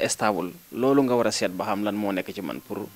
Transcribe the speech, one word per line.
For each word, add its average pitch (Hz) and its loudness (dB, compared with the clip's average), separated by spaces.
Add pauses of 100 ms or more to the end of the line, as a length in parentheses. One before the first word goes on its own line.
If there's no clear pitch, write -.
stable, 90 0 (200)
loolu 139 4
nga 123 2
war 117 4
a - 0
seet 98 -2
ba 92 -4
xam 101 0
lan 101 -2
moo 101 0
nekk 92 -4
ci 98 -10
man 69 -8
pour 101 -8